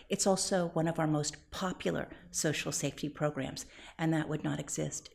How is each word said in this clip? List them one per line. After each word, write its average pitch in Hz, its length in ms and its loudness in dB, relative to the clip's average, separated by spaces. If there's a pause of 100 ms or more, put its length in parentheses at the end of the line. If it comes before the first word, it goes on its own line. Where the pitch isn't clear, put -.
It's - 180 2
also 185 460 4
one 165 140 2
of 165 120 0
our 160 80 4
most 151 420 0
popular - 580 -2 (220)
social - 420 0
safety 143 380 -2
programs, 147 560 -2 (320)
and 160 160 4
that 151 160 2
would 151 140 -2
not 147 160 0
exist 151 560 -4